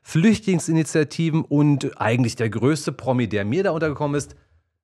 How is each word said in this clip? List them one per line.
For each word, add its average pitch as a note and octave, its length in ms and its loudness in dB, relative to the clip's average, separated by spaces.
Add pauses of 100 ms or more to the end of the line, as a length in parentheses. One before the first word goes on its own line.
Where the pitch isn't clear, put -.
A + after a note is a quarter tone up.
Flüchtlingsinitiativen E3 1400 0
und C#3+ 560 2
eigentlich A2+ 380 0
der A2+ 120 0
größte C3+ 440 0
Promi, B2 340 -2
der G2+ 160 -2
mir C#3 200 -2
da G3 80 0
untergekommen D3+ 460 -2
ist, - 200 -8 (460)